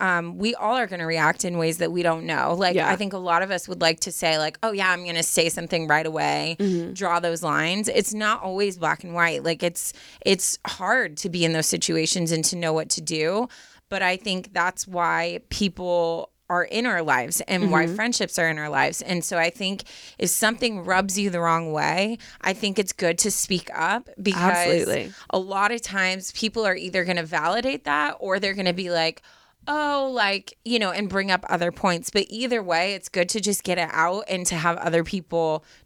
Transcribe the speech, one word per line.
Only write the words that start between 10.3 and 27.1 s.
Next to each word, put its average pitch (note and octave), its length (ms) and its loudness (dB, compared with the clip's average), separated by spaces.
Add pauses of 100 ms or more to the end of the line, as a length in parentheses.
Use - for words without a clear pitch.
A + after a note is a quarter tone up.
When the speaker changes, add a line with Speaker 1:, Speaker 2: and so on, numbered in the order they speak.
Speaker 1:
hard G3 520 0
to G3 100 -6
be E3+ 160 0
in E3 80 4
those D#3+ 140 0
situations E3 640 0
and D#3+ 140 0
to F3+ 100 0
know E3 160 0
what D#3 180 -2
to - 100 -2
do. E3 480 -2 (420)
But G3 120 -2
I F#3 140 2
think F#3 360 -6
that's F3+ 360 -2
why F3 520 0 (100)
people F3 800 0 (180)
are F3 160 2
in A3+ 200 -2
our F#3+ 180 0
lives C3+ 400 2
and F#3 280 0
why D#3+ 160 4
Speaker 2:
Mm-hmm. E3+ 80 -4
Speaker 1:
friendships A3 440 -2
are E3+ 80 2
in D#3 120 0
our D3+ 100 -6
lives. C#3 320 2
And F3 240 -2
so F3 140 -2
I E3 100 2
think F#3+ 360 -6 (340)
if F3+ 100 0
something A3 560 0
rubs F#3 340 2
you G3+ 120 2
the F3 100 -2
wrong E3 320 2
way, E3+ 460 0 (240)
I F#3+ 100 0
think G3+ 260 -2
it's G3 140 0
good E3+ 260 0
to G#3 120 2
speak - 440 -2
up F#3+ 360 -2 (120)
because F3+ 200 0 (160)
Speaker 2:
Absolutely. F3 540 2 (180)
Speaker 1:
a F#3+ 80 0
lot G3 340 0
of A#3 80 -4
times F#3 520 -2
people A3 340 -2
are F#3 100 2
either F#3 280 -2
gonna F3 180 0